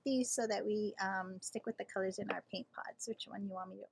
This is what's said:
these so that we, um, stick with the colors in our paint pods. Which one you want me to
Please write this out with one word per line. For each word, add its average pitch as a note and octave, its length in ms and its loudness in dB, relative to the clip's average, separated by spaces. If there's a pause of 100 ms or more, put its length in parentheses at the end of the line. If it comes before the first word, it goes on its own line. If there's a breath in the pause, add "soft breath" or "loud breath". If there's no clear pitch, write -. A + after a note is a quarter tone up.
these B3+ 260 4
so A#3 160 2
that G#3 200 2
we, G#3+ 360 4
um, F#3+ 380 0
stick - 240 -6
with A#3 140 -2
the G3+ 60 -4
colors F#3+ 340 0
in G3+ 120 -4
our F3+ 220 0
paint F#3 220 -4
pods. - 340 -8
Which - 180 -6
one - 180 -8
you F#3+ 100 -4
want F#3 160 -6
me F#3+ 60 -12
to G#3 160 -12